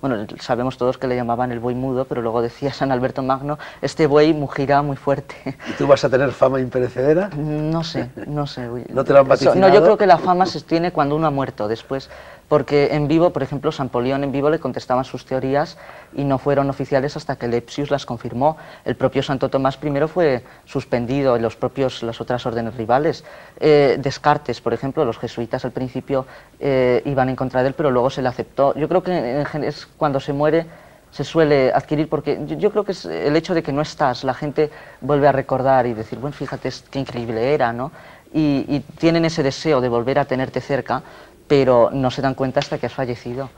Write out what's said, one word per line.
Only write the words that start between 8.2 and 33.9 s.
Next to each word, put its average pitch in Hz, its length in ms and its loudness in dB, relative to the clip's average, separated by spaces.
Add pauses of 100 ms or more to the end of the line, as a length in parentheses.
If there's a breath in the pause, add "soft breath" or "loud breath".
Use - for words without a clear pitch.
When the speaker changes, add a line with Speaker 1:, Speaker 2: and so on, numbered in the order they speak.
Speaker 1:
no 147 200 -4
sé. 123 220 -10 (200)
Speaker 2:
¿No 127 160 -2
te 135 80 2
lo 139 60 10
han 135 120 4
Speaker 1:
Eso, 135 240 4
no, 185 140 6
yo 185 60 6
Speaker 2:
vaticinado? 180 100 8
Speaker 1:
creo 214 120 6
que 208 80 2
la 175 120 8
fama 185 280 2
se 165 140 -4
tiene 165 320 -2
cuando 151 240 0
uno 160 120 0
ha 147 40 2
muerto. 131 380 -4
Después 135 400 -6 (380 loud breath)
porque 143 460 4
en 151 140 0
vivo, 165 240 4
por 156 100 -4
ejemplo, 143 300 -4
Sampollion 131 520 -2
en 139 80 -4
vivo 139 180 0
le 156 100 0
contestaban 127 460 -2
sus - 200 -12
teorías 135 520 -2 (360 loud breath)
y 139 100 -4
no 139 140 0
fueron 139 320 0
oficiales 135 480 -2
hasta 139 200 -8
que 120 100 -6
Lepsius 120 420 -4
las 139 160 -2
confirmó. 123 520 -2 (280 loud breath)
El 123 100 -2
propio 131 280 0
Santo 135 260 -2
Tomás 135 280 0
primero 147 300 -2
fue 156 360 0 (220 soft breath)
suspendido, 127 760 0
los 113 160 -2
propios, 127 480 -4
las 113 180 -6
otras 120 240 -6
órdenes 117 300 -4
rivales. 127 480 0 (360 loud breath)
Eh, 147 400 6
Descartes, 139 640 0
por 117 120 0
ejemplo, 135 320 -2
los 113 120 -2
jesuitas 120 480 -6
al 120 60 -4
principio, 131 540 -4 (340 loud breath)
eh, 127 460 2
iban 131 240 0
en 127 60 -2
contra 127 280 -2
de 135 60 2
él, 135 60 -6
pero 151 160 2
luego 123 180 2
se 139 120 -6
le 127 60 0
aceptó. 127 480 0
Yo 147 140 -2
creo 175 120 2
que 147 380 -2
en 143 60 -2
gen-, 147 180 -6
es 147 220 -6 (120)
cuando 143 220 0
se 147 140 -6
muere 156 320 2 (460 loud breath)
se - 120 -8
suele 147 480 4
adquirir, 151 380 0
porque 147 380 -2
yo, 156 100 -6
yo 202 140 2
creo 208 120 -2
que 202 80 -6
es - 140 -8
el 127 300 -2
hecho 165 180 0
de 165 80 0
que 147 100 -6
no 143 120 0
estás, 135 400 -2